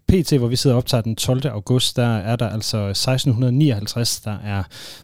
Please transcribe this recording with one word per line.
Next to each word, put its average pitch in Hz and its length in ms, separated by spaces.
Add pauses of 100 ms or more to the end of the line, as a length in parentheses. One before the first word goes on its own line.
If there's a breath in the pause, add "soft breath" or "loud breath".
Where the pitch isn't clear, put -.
P 180 180
T, - 80
hvor 120 140
vi 123 80
sidder 131 180
og 117 40
optager 120 240
den 110 140
tolvte 131 360
august, 117 440
der 117 220
er 107 180
der 117 140
altså 104 440
seksten 131 400
hundrede 123 180
nioghalvtreds, 120 720
der 104 220
er 101 200 (400 loud breath)